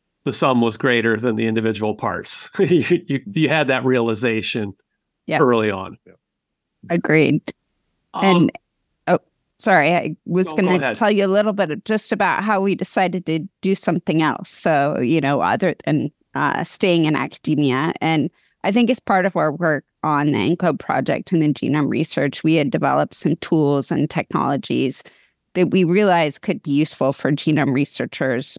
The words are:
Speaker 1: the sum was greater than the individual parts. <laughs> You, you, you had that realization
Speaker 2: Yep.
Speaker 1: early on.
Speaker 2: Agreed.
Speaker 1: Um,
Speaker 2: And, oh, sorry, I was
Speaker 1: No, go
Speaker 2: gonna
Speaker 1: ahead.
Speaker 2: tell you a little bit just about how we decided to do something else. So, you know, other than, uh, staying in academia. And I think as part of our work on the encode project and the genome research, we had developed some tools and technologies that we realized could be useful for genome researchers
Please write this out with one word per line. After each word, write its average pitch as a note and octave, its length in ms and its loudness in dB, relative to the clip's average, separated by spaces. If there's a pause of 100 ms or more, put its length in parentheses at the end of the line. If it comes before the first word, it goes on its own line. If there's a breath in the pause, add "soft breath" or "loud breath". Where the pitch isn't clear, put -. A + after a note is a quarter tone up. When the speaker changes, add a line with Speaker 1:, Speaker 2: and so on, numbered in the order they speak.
(240)
Speaker 1:
the C3+ 80 -2
sum C3 280 2
was A2+ 160 0
greater A2+ 400 2
than A2+ 200 -2
the A2+ 100 -2
individual A2 480 -2
parts. - 600 -6
<laughs> - 40 -2
You, E3 260 4 (240)
you, C#3 120 -2 (120)
you D#3 160 2
had D3+ 200 0
that C3 160 0
realization A2+ 880 0 (520)
Speaker 2:
Yep. D#3 140 0
Speaker 1:
early A#2 300 4
on. F#2+ 260 -8 (960)
Speaker 2:
Agreed. D#3+ 520 2 (720)
Speaker 1:
Um, E3+ 100 -2
Speaker 2:
And, F3+ 280 4 (560)
oh, F3+ 100 2 (400)
sorry, E3+ 360 2
I D#3 300 -2
was F#3 240 0
Speaker 1:
No, D#3+ 60 -8
go F#3+ 80 0
Speaker 2:
gonna F#3 140 2
Speaker 1:
ahead. C3 200 0
Speaker 2:
tell G#3+ 140 2
you G3+ 160 2
a - 20 0
little G#3 240 2
bit F3+ 320 -4
just G#3+ 280 -4
about G3 320 0
how G#3 160 0
we G3 140 0
decided F#3 520 -2
to D#3+ 140 -2 (200)
do F#3+ 140 0
something E3 480 0
else. - 260 -2
So, D3+ 520 0
you C#3+ 200 0
know, C#3 200 0
other A2 340 0 (100)
than, D3+ 280 0 (220)
uh, D3 300 -2
staying E3+ 400 0
in D3+ 120 2
academia. C#3+ 840 0
And D#3+ 300 0 (320)
I G3+ 100 0
think A#3 180 4
as B3+ 100 -2
part F#3+ 260 2
of F#3+ 100 -4
our D#3 160 0
work D#3 320 -2 (180)
on D3 300 2
the A2+ 60 0 (180)
encode D#3+ 220 0
project - 540 -2
and E3 100 2
the D3+ 100 2
genome C3+ 360 -2
research, - 560 -2
we D#3+ 120 4
had D3 140 2
developed C#3+ 440 0
some D#3+ 220 -2
tools C#3+ 540 0
and C#3+ 180 0
technologies C3+ 920 -4 (520 soft breath)
that F3+ 160 2
we F#3+ 140 4
realized F3 580 2
could - 200 -4
be D3 100 -4
useful C#3+ 400 0
for C#3 200 -4
genome C#3+ 400 0
researchers C3 880 -4